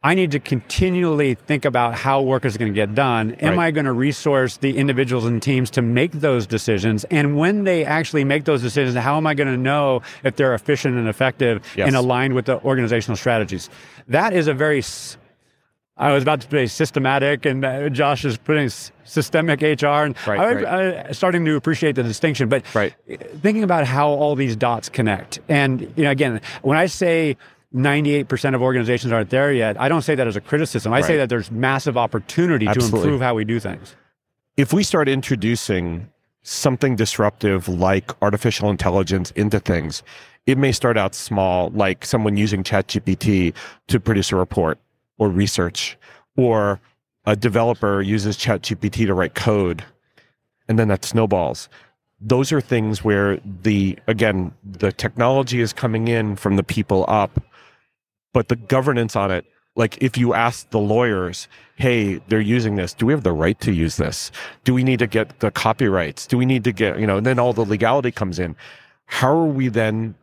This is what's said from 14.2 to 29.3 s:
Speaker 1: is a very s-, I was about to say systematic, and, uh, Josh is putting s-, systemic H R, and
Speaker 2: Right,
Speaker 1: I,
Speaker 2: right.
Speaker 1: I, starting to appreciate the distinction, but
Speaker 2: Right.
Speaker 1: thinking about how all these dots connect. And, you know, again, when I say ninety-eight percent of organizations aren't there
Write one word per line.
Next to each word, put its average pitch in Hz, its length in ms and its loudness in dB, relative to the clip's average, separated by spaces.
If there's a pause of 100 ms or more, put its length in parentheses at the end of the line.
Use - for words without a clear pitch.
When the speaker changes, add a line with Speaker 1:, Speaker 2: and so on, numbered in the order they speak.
Speaker 1:
is 170 160 2
a 147 60 0
very 147 240 0
s-, - 400 -10 (800)
I 139 160 2
was 139 80 2
about 143 180 0
to 113 80 -18
say 139 180 0
systematic, 139 800 0
and, 135 180 0
uh, 135 280 -2
Josh 139 340 0
is 123 140 -2
putting 151 280 0
s-, - 240 -8 (140)
systemic 160 580 0
H 151 220 0
R, 147 220 2
and 131 100 -4 (100)
Speaker 2:
Right, 104 140 0
Speaker 1:
I, 220 140 2
Speaker 2:
right. 185 560 -2
Speaker 1:
I, - 20 -6
starting 175 320 0
to 156 120 2
appreciate 147 380 0
the 127 80 0
distinction, 120 460 0
but 135 140 0 (120)
Speaker 2:
Right. 104 200 0 (480)
Speaker 1:
thinking 214 220 2
about 170 200 2
how 139 240 2
all 147 260 2
these 127 220 0
dots 117 320 0
connect. - 520 -2 (100)
And, 139 460 0
you 156 80 2
know, 143 60 2
again, 135 300 0 (220)
when 143 160 2
I 175 80 4
say 165 500 0 (360)
ninety-eight 143 560 2
percent 131 280 -2
of 120 60 0
organizations 123 500 0
aren't 110 160 0
there 143 240 2